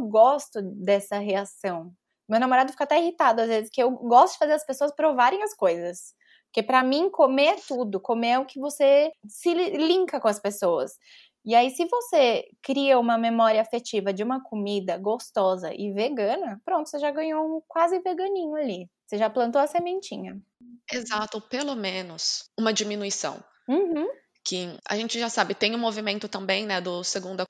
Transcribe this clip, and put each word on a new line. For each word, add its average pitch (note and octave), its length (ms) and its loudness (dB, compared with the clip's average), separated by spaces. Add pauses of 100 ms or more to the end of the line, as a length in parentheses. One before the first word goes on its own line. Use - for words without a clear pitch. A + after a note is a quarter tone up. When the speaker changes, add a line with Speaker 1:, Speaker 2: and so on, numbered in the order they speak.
Speaker 1:
gosto A3+ 600 4
dessa G3+ 560 -2
reação. F#3+ 760 -4 (340)
Meu A3 140 2
namorado B3+ 320 2
fica - 100 -4
até D4+ 160 2
irritado, D#4 420 2
às A3+ 60 2
vezes, A3+ 240 -2
que - 100 -2
eu A#3+ 80 4
gosto B3 440 6
de - 60 -16
fazer D4+ 140 4
as D4+ 120 -2
pessoas C#4+ 280 -2
provarem D4 500 2
as G#4 120 -6
coisas. F3 580 -2 (340)
Porque - 140 -2
pra B3+ 220 4
mim, C#4+ 260 2
comer C#4 380 4
é F#4+ 80 4 (120)
tudo. A3 340 -4
Comer A#3 300 -2
é B3+ 80 4
o C#4 60 -4
que C4+ 140 -16
você C#4+ 520 4 (160)
se F4 260 -2
li-, F4 240 0
linka E4 420 2
com A#3+ 80 2
as G#3 120 0
pessoas. F3 520 -2 (540)
E A3 100 2
aí, B3 160 6
se E4 140 -2
você E4 600 2 (160)
cria C4+ 360 2
uma A#3 200 2
memória A3+ 440 2
afetiva A3 520 -4
de G3 100 -4
uma C4 180 -4
comida G3+ 560 -4
gostosa F#3+ 760 -2
e G3+ 180 -8
vegana, A3 720 -4
pronto, D#4 260 -2
você - 100 -8
já D4 120 -2
ganhou D#4 460 -4
um D#4+ 100 -8
quase E4+ 320 0
veganinho F4+ 560 -4
ali. G3+ 340 -6 (160)
Você G#3 120 -8
já G#3+ 120 2
plantou A#3 300 0
a C#4+ 80 2
sementinha. E4+ 720 -6 (500)
Speaker 2:
Exato, A3 520 -6
pelo C#4 340 -6
menos F#3 680 -6 (120)
uma A3 140 2
diminuição. G#3 720 -4 (240)
Speaker 1:
Uhum. E4 400 0 (380)
Speaker 2:
Que F3+ 320 -6 (100)
a - 80 -2
gente A3+ 240 -4
já A#3 100 -4
sabe, G3+ 240 0
tem G#3+ 220 0
um A#3+ 40 -2
movimento G#3+ 500 -4
também, F#3+ 360 -4
né, G3 140 -2
do F3+ 240 -6
Segunda F#3 460 -6